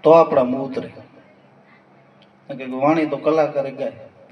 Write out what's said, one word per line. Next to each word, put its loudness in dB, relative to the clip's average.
તો 4
આપણા 6
મોં -4
ઉતરે. -8
કારણ -20
કે -14
વાણી 0
તો -6
કલાકારે -2
ગાય -8